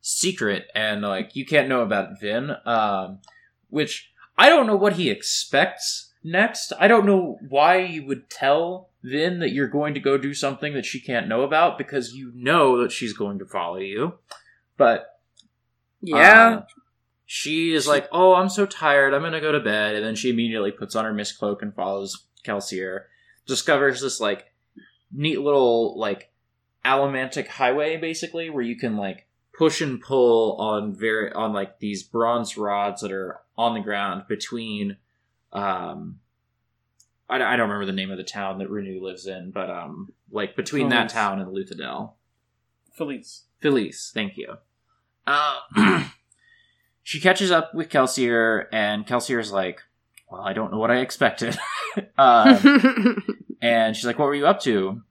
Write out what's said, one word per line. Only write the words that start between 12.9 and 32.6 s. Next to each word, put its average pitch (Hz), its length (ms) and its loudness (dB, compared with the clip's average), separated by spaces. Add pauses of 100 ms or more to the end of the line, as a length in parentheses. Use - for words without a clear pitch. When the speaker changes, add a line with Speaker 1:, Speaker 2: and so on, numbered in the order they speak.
Speaker 1:
she's 110 220 -6
going 101 260 -6
to 92 60 -12
follow 90 320 -6
you. 104 400 -6 (600)
But, - 420 2 (840)
Speaker 2:
Yeah. 196 460 10
Speaker 1:
uh, 185 180 0 (600)
she 160 480 -2
is 151 100 2
Speaker 2:
She 143 60 0
Speaker 1:
like, 143 220 4
"Oh, 185 240 8
I'm 190 140 2
so 196 160 0
tired. 143 480 4
I'm 143 80 0
gonna 160 200 -4
go 156 100 0
to 147 80 2
bed." 107 360 0
And 107 100 -4
then 110 100 -4
she 120 140 -2
immediately 113 420 -2
puts - 240 -10
on 110 100 -2
her 110 80 -4
mist 104 240 -8
cloak 104 240 -4
and 104 140 -10
follows 98 500 -6 (200)
Kelsier. 95 600 -8 (400)
Discovers 135 560 0
this, 135 200 -6
like, 101 320 -6 (580)
neat 147 280 -4
little, 127 600 2
like, 104 320 -6 (540)
allomantic 135 640 -2
highway, 147 500 0
basically, 165 520 -8
where 143 140 -4
you 117 140 -6
can, 117 200 -4
like, 98 300 -8 (260)
push 160 280 2
and 135 200 -6
pull 120 560 4
on 107 360 -4
very, 107 400 -2
on, 110 200 -4
like, 98 260 -6
these 101 240 -8
bronze 117 540 -2
rods 101 440 -4